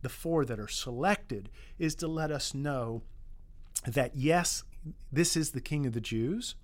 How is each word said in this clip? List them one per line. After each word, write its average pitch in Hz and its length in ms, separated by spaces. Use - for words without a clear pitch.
The 127 80
four 165 340
that 113 140
are 104 100
selected 123 800
is 156 180
to 165 120
let 160 220
us 143 220
know 131 520
that, 123 300
yes, 160 480
this 170 260
is 160 160
the 131 100
King 147 240
of 120 80
the 120 60
Jews 123 640